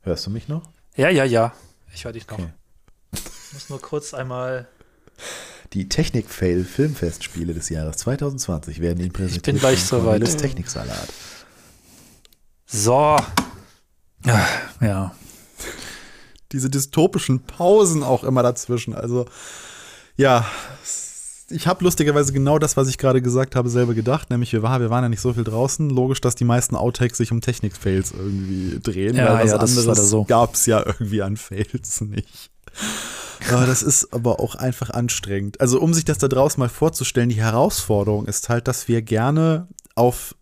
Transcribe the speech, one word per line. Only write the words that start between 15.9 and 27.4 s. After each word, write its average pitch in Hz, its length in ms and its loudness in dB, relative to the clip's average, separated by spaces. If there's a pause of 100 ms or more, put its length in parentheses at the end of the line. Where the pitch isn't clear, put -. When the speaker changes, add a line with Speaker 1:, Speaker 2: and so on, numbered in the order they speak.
Speaker 1:
Diese 131 180 -2
dystopischen 139 720 0
Pausen 180 600 4
auch 127 220 0
immer 131 180 2
dazwischen. 120 520 -2
Also, 120 320 -2 (880)
ja, 127 280 6 (1040)
ich 165 200 -2
hab 180 140 0
lustigerweise 147 500 2
genau 139 260 4
das, 151 180 0
was 135 120 4
ich 131 100 -4
gerade 131 240 4
gesagt 127 320 0
habe, 123 140 0
selber 120 260 2
gedacht. 120 360 0
Nämlich, 120 220 0
wir 110 100 0
war-, 123 180 2
wir 113 100 0
waren 123 140 2
ja 120 40 0
nicht 117 120 -2
so 123 120 0
viel 117 120 0
draußen. 123 440 0
Logisch, 127 320 0
dass 123 140 2
die - 100 -2
meisten 120 300 2
Outtakes 120 440 0
sich 113 120 0
um 117 100 0